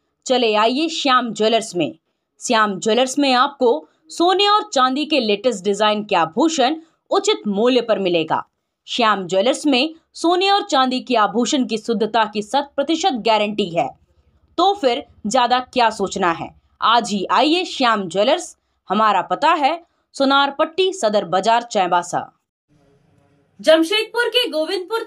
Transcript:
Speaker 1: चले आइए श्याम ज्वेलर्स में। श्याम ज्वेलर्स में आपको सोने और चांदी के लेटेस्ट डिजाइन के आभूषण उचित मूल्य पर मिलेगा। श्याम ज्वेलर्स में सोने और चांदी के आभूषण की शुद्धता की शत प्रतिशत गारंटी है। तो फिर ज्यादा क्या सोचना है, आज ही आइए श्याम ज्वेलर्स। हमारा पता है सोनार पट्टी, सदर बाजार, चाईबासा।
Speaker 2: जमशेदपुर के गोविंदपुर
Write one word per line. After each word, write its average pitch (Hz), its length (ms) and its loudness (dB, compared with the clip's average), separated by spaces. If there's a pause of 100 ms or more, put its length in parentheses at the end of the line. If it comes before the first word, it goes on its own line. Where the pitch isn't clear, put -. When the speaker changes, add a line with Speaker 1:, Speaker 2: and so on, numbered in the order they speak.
(260)
Speaker 1:
चले 247 280 2
आइए 254 340 2
श्याम 254 440 0
ज्वेलर्स 214 440 0
में। 139 220 -4 (420)
श्याम 214 380 0
ज्वेलर्स 240 400 0
में 277 140 2
आपको 262 560 0 (200)
सोने 381 400 2
और 415 140 2
चांदी 269 420 0
के 302 160 0
लेटेस्ट 208 440 -2
डिजाइन 208 400 0
के 202 100 -4
आभूषण 254 600 0 (340)
उचित 392 360 0
मूल्य 233 340 2
पर 220 180 0
मिलेगा। 165 460 -2 (420)
श्याम 202 400 0
ज्वेलर्स 214 400 0
में 285 280 0 (200)
सोने 359 360 0
और 403 120 2
चांदी 262 380 0
के 240 160 -2
आभूषण 220 480 0
की 214 140 -4
शुद्धता 220 460 0
की 214 180 -6
शत 285 340 -2
प्रतिशत 320 360 0
गारंटी 208 640 0
है। 143 120 0 (720)
तो 381 160 4
फिर 269 300 -2 (220)
ज्यादा 240 340 2
क्या 240 300 0
सोचना 190 400 -2
है, 143 240 -6 (280)
आज 226 280 2
ही 190 200 -4
आइए 302 340 2
श्याम 220 440 -2
ज्वेलर्स। 240 480 -2 (320)
हमारा 208 340 2
पता 285 300 0
है 320 340 -2 (260)
सोनार 277 460 0
पट्टी, 339 340 0
सदर 208 320 0
बाजार, 190 380 0
चाईबासा। 175 680 -2 (1300)
Speaker 2:
जमशेदपुर 381 680 2
के 480 220 -2
गोविंदपुर 370 560 -4